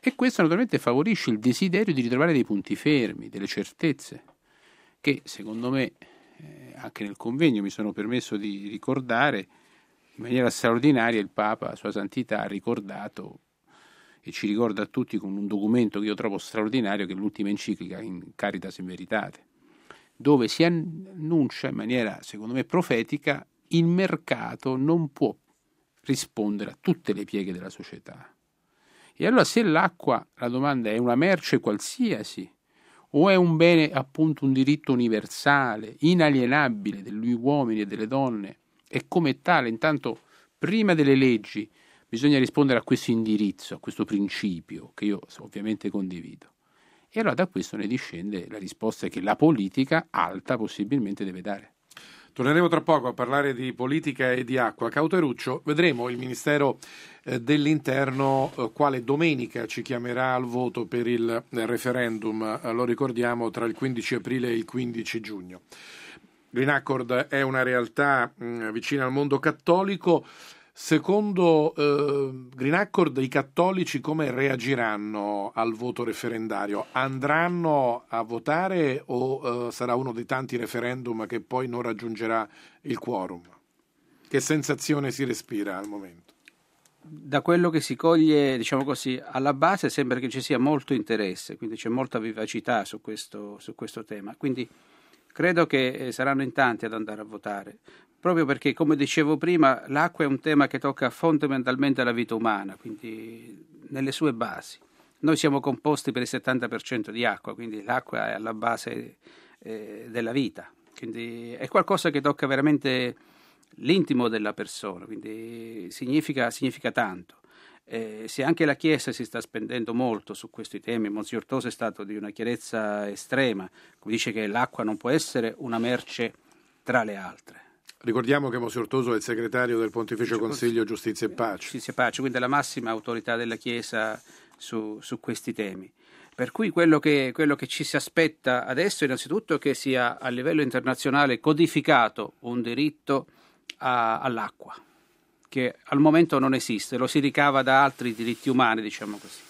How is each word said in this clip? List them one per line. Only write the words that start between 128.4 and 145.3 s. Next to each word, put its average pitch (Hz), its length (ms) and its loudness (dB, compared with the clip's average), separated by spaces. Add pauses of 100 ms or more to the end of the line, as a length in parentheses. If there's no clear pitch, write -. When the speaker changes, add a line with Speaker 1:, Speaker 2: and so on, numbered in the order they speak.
Speaker 2:
che 117 80 -4
Monsignor 117 300 -4
Toso 123 240 0
è 110 40 2
il 104 60 0
segretario 117 560 0
del 110 120 0
Pontificio 113 480 -4
Speaker 3:
Cons- 110 200 -4
Speaker 2:
Consiglio 117 260 0
Giustizia 110 420 -4
e 101 40 -2
Pace. 107 320 -4
Speaker 3:
Giustizia - 300 -10
e - 40 -8
Pace, 120 240 0
quindi 127 180 -2
è - 20 0
la 123 80 -2
massima 131 420 -2
autorità 113 460 -4
della 117 200 -4
Chiesa 110 640 -4 (360)
su, 107 440 -8
su - 180 -10
questi - 340 -8
temi. 95 380 -8 (440)
Per - 180 -4
cui 220 180 -2
quello 160 280 6
che, 143 340 4
quello 147 240 2
che 139 100 -8
ci - 160 -6
si - 140 -4
aspetta 131 680 2
adesso 151 380 0
innanzitutto 147 500 -2
è 139 40 0
che 135 160 2
sia 123 440 0
a 131 100 -4
livello 131 320 0
internazionale 127 800 2
codificato 147 1000 2
un 120 220 -6
diritto 139 640 -2 (520)
a, 120 420 0
all'acqua, 113 540 -6 (720)